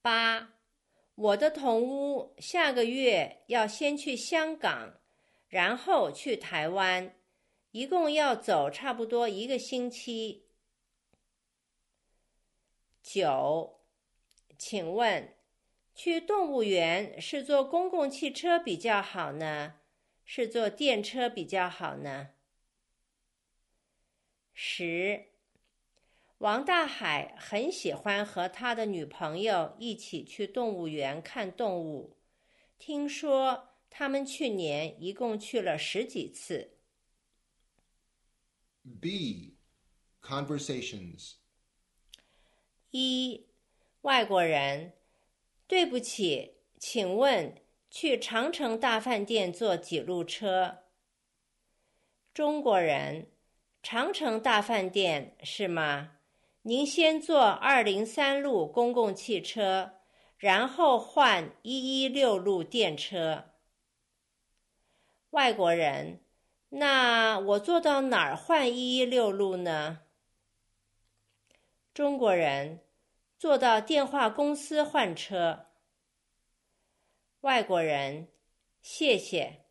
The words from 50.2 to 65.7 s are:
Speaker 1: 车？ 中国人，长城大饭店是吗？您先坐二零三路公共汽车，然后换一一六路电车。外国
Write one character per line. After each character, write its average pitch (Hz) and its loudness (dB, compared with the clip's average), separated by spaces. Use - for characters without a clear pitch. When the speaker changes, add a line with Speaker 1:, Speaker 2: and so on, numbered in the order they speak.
Speaker 1:
车？ 185 -2
中 302 0
国 214 4
人， 143 -2
长 269 -2
城 233 -2
大 220 4
饭 202 0
店 175 0
是 196 -6
吗？ 151 -2
您 254 0
先 311 4
坐 311 4
二 247 6
零 208 0
三 277 0
路 226 0
公 240 2
共 226 2
汽 196 -4
车， 190 -2
然 196 4
后 262 6
换 220 4
一 262 -4
一 262 2
六 247 4
路 180 0
电 180 0
车。 160 -4
外 269 4
国 175 4